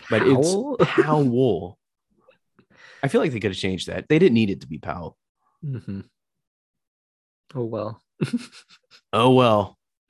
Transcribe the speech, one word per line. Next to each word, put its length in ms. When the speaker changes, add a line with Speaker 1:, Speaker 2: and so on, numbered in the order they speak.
Speaker 1:
but 120
Speaker 2:
"Powell?" 540
<laughs> 40
Speaker 1:
it's 100
Powell. 880
I 20
feel 140
like 100
they 80
could 140
have 60
changed 280
that. 220
They 100
didn't 160
need 160
it 120
to 40
be 120
Powell. 380
Speaker 2:
Mm-hmm. 360
Oh, 100
well. 380
<laughs> 120
Speaker 1:
Oh, 180
well. 480